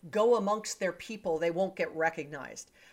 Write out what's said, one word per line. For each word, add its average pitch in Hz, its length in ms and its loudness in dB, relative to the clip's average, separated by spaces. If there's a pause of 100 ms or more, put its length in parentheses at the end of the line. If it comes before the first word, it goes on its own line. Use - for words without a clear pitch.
(100)
go 233 260 6
amongst 214 420 -2
their 180 140 0
people, 180 460 -4
they 170 120 2
won't 185 240 0
get 170 200 -2
recognized. 147 760 -4 (220)